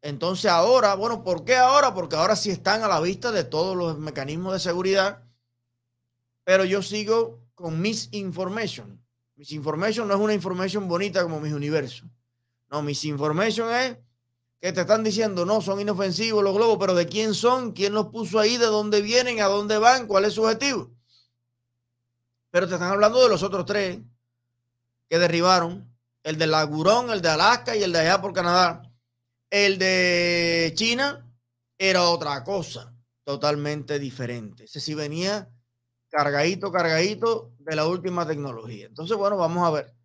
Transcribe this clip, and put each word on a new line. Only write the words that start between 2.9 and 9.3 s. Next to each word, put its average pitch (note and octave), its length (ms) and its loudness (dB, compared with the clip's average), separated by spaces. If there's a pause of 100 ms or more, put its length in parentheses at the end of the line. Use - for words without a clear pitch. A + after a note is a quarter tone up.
vista F#3+ 320 -4
de F#3 120 0
todos E3+ 320 -2
los E3 220 -4
mecanismos D3+ 560 -6
de F#3 60 -4
seguridad, F#3+ 640 0 (1200)
pero F#3+ 200 4
yo F#3+ 180 0
sigo G#3+ 580 -2 (140)
con E3 260 -6
misinformation. F#3 1200 -6 (360)